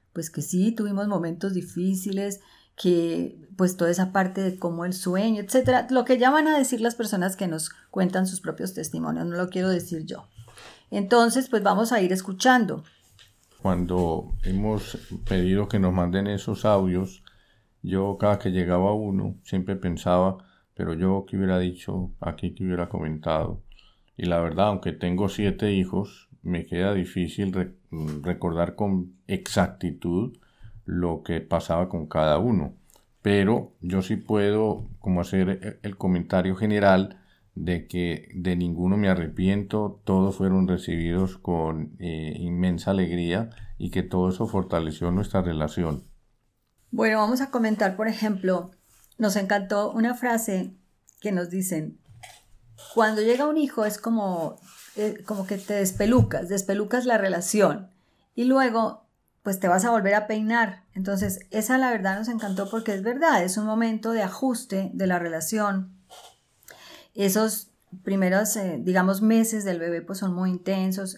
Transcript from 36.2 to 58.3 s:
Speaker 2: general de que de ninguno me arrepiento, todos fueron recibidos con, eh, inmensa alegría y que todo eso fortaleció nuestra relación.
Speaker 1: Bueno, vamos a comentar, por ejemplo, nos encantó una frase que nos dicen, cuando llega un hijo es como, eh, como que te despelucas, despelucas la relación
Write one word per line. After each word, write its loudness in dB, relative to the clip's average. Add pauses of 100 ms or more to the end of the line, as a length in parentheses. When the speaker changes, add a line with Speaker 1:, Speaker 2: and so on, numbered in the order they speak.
Speaker 2:
general 4 (360)
de -4
que -4
de -2
ninguno 0
me 2
arrepiento, 0
todos 2
fueron 4
recibidos 0
con, -4
eh, -6
inmensa -2
alegría 0 (280)
y -6
que 0
todo 2
eso -2
fortaleció -2
nuestra 0
relación. -2 (880)
Speaker 1:
Bueno, 2
vamos 2
a -4
comentar, 0
por -2
ejemplo, -2 (480)
nos 2
encantó 0
una 2
frase -2 (460)
que -4
nos -2
dicen, -4 (960)
cuando 2
llega 4
un 0
hijo 0
es -2
como, -2 (400)
eh, -4
como -4
que -4
te -6
despelucas, 2
despelucas -2
la 4
relación 0 (440)